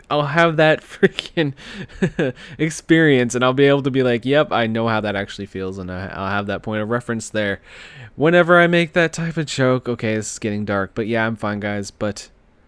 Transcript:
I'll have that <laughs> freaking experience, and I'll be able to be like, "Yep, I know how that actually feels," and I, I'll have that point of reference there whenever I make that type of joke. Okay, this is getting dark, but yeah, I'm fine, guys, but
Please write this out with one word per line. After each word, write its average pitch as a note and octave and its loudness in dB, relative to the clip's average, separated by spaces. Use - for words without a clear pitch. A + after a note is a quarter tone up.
I'll D3 0
have D#3+ 2
that D#3 4
<laughs> - -20
freaking - -2
experience, D3+ 2
and B2+ 0
I'll B2+ 4
be C#3 4
able C#3 6
to C3+ -2
be C3 2
like, A#2+ 0
"Yep, C#3+ 2
I A2+ 2
know A2+ 0
how A2 0
that G#2 -2
actually G2 -6
feels," F#2+ -8
and F2+ -10
I, F#2 -8
I'll F#2+ -6
have G2+ -2
that G2 -4
point G#2+ -4
of G#2+ -6
reference A#2 -4
there G#2 -2
whenever E3+ 6
I E3+ 6
make E3+ 2
that E3 0
type E3 -6
of D#3 -2
joke. B2+ 0
Okay, A2+ -2
this G#2+ -6
is - -14
getting G#2 -4
dark, G2 -2
but A2 -4
yeah, A2+ 0
I'm A2+ -4
fine, G#2 -6
guys, G#2 -6
but - -8